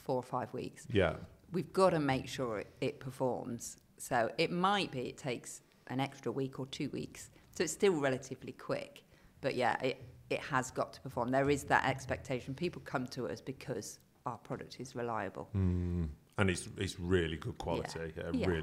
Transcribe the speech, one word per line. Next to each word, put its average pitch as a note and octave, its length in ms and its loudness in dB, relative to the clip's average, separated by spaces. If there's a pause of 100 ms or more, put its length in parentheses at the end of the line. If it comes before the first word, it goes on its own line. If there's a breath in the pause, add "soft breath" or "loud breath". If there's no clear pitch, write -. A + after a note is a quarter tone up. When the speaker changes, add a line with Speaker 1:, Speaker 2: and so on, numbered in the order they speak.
Speaker 1:
four C3 140 0
or B2 60 -2
five B2 300 -4
weeks. - 380 -8
Speaker 2:
Yeah. F#2 240 4 (360)
Speaker 1:
We've - 220 -2
gotta F3+ 260 8
make C3+ 280 2
sure A#2 320 -2
it, - 80 -6 (140)
it - 180 0
performs. A#2 760 -4 (200)
So A#2 400 2
it E3 140 2
might F#3 400 2
be B2+ 180 -2
it - 80 -10
takes - 440 -6 (260)
an B2+ 120 -2
extra C3 320 -2
week C3+ 280 -2
or C3 80 -4
two C#3 240 -4
weeks. - 400 -8 (240 soft breath)
So F#3+ 80 0
it's D#3 100 -2
still G3 200 6
relatively C3 580 0
quick. - 500 -6 (400 soft breath)
But - 140 0
yeah, A#2+ 260 4
it, - 200 0 (280)
it C3+ 100 0
has B2+ 320 0
got - 220 -2
to - 80 -16
perform. B2+ 300 -2
There C#3 180 6
is D3 160 2
that C3 200 6
expectation. C3 680 -2
People E3+ 300 -2
come B2+ 220 0
to A#2+ 200 -4
us E2+ 140 -4
because - 580 -8 (260)
our A#2 120 -4
product - 420 -8
is B2+ 160 -10
reliable. A2 600 -2
Speaker 2:
Mm. F2 520 2 (320)
And G2 100 6
it's, F2 180 -2 (100)
it's G2 220 -2
really F2 360 4
good E2 240 -6
quality. E2 580 -2
Speaker 1:
Yeah. F2 60 -6
Speaker 2:
Yeah, E2+ 100 -4
Speaker 1:
Yeah. F#2 140 0
Speaker 2:
really E2+ 160 2